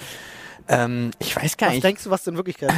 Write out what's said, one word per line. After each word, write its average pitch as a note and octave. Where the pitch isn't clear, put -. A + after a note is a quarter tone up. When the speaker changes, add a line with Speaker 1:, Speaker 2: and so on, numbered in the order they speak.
Speaker 1:
Ähm, A#2+
ich -
weiß -
gar G#3
Speaker 2:
Was B2
Speaker 1:
nicht. C3
Speaker 2:
denkst G3
du, G3
was F#3+
du F3+
in E3+
Wirklichkeit F#3